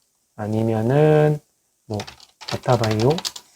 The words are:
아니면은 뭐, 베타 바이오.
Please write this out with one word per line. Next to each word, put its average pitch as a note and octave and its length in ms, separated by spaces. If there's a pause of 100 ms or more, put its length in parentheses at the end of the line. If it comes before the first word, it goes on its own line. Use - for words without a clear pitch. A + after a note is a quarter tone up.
(360)
아니면은 A#2+ 1040 (440)
뭐, G#2 140 (500)
베타 A#2 300
바이오. A2 320 (460)